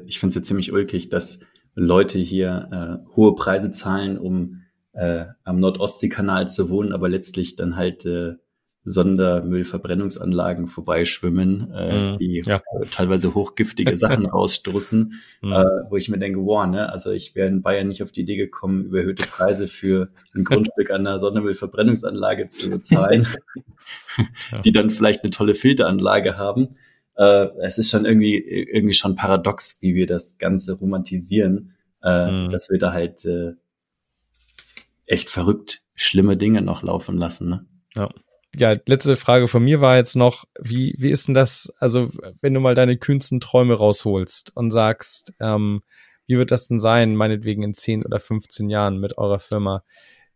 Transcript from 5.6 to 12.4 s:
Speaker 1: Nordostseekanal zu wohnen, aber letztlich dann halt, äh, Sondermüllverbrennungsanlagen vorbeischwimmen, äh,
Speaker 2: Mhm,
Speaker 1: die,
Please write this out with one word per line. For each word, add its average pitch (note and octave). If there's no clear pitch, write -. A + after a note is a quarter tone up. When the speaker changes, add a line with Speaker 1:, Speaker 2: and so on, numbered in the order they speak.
Speaker 1:
Nordostseekanal F#2+
zu F2+
wohnen, G2+
aber F2+
letztlich F#2
dann F2
halt, F2+
äh, F2
Sondermüllverbrennungsanlagen F2+
vorbeischwimmen, F2
äh, G2
Speaker 2:
Mhm, G2+
Speaker 1:
die, F2+